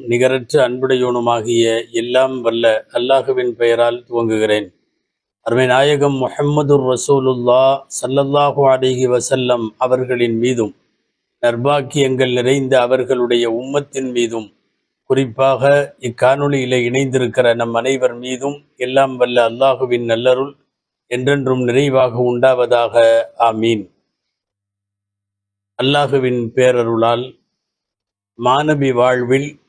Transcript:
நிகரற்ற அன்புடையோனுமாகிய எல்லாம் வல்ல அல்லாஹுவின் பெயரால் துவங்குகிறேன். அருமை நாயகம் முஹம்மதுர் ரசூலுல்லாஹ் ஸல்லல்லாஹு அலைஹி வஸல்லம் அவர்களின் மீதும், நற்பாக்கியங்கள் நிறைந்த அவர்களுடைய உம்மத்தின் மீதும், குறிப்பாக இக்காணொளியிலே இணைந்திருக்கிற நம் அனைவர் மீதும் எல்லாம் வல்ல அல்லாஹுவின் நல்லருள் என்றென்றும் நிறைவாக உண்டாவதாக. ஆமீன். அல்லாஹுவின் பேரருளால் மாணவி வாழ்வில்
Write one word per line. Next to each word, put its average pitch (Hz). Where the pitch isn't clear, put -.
நிகரற்ற 127
அன்புடையோனுமாகிய 120
எல்லாம் 123
வல்ல 117
அல்லாஹுவின் 127
பெயரால் 117
துவங்குகிறேன். 107
அருமை 127
நாயகம் 139
முஹம்மதுர் 143
ரசூலுல்லாஹ் 131
ஸல்லல்லாஹு 139
அலைஹி 131
வஸல்லம் 123
அவர்களின் 123
மீதும், 117
நற்பாக்கியங்கள் 131
நிறைந்த 131
அவர்களுடைய 123
உம்மத்தின் 131
மீதும், 117
குறிப்பாக 131
இக்காணொளியிலே 131
இணைந்திருக்கிற 123
நம் 117
அனைவர் 123
மீதும் 127
எல்லாம் 131
வல்ல 123
அல்லாஹுவின் 123
நல்லருள் 127
என்றென்றும் 127
நிறைவாக 127
உண்டாவதாக. 123
ஆமீன். 113
அல்லாஹுவின் 131
பேரருளால் 120
மாணவி 139
வாழ்வில் 127